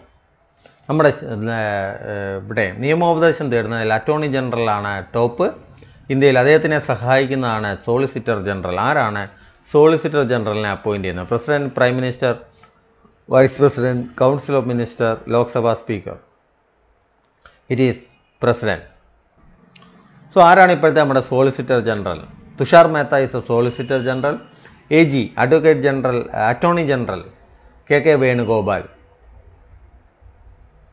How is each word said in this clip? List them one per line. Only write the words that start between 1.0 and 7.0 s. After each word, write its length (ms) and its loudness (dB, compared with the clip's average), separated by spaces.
ഏർ, 1400 -6
ഇവിടെ 320 -4
നിയമോപദേശം 760 0
തേടുന്നതിൽ 420 -2
അറ്റോർണി 340 -2
ജനറലാണ് 800 -4
ടോപ്പ്. 400 -2
ഇന്ത്യയിൽ 300 4
അദ്ദേഹത്തിനെ 400 4
സഹായിക്കുന്നതാണ് 1040 -2